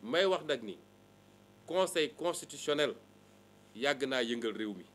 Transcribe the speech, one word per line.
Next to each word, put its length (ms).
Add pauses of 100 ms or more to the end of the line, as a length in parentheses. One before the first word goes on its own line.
May 220
wax 200
nag 180
ni 140 (880)
Conseil 480
constitutionnel 800 (800)
yàgg 320
naa 160
yëngal 320
réew 180
mi. 220